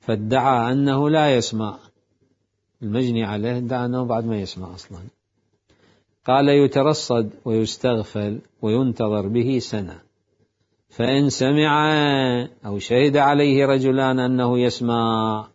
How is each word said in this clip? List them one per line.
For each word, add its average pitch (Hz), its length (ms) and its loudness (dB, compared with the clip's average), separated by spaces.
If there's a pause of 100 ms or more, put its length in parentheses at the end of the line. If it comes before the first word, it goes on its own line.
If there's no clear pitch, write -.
فادعى 120 720 0
أنه 139 380 0
لا 151 260 4
يسمع". 110 420 -4 (1040)
المجني 117 420 -2
عليه 107 340 -4
ادعى 123 260 -4
أنه 123 200 -4
بعد 117 200 -2
ما 110 160 -4
يسمع 92 340 -12
أصلًا. 90 240 -20 (1300)
قال: 139 240 4
"يترصد 139 800 2 (140)
ويستغفل 110 960 -2 (220)
وينتظر 110 680 -2
به 120 300 0
سنة، 92 420 -8 (880)
فإن 135 400 0
سمع 151 640 2 (720)
أو 101 120 -6
شهد 131 380 2
عليه 143 500 4
رجلان 131 520 2
أنه 123 400 0
يسمع 113 960 0